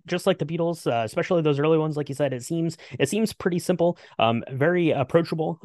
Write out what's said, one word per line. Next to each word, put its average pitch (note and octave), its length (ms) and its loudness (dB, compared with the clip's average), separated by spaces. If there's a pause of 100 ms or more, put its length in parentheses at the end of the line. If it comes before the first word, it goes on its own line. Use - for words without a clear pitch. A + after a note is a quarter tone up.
just - 200 -4
like F#3 120 2
the D#3 80 -4
Beatles, E3+ 440 -4
uh, A#2 140 0
especially E3+ 380 0
those D3 180 2
early D#3+ 180 4
ones, D#3 200 -2
like C#3+ 100 -4
you C3+ 80 -6
said, C#3 160 0
it B2 100 -6
seems, E3 360 -4 (200)
it C#3 120 2
seems G#3+ 240 0
pretty F3+ 260 -2
simple, F3 380 0 (200)
um, A2+ 320 2
very D#3 420 2
approachable, D#3+ 720 0